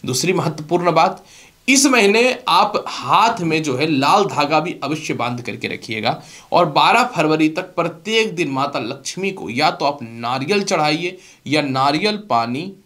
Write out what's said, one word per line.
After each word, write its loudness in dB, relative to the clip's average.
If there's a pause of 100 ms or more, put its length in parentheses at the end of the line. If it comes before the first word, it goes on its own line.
दूसरी -2
महत्वपूर्ण 0
बात, 2 (440)
इस 4
महीने 4 (280)
आप 4 (140)
हाथ 0
में 0
जो -2
है 0
लाल 4
धागा 0
भी -6
अवश्य -6
बांध -4
करके -8
रखिएगा, -4 (300)
और 6
बारह 4
फरवरी 2
तक -6
प्रत्येक -2
दिन -4
माता -2
लक्ष्मी -6
को -10
या 2
तो -6
आप 0
नारियल -4
चढ़ाइए -2 (300)
या 2
नारियल 0 (140)
पानी -2 (140)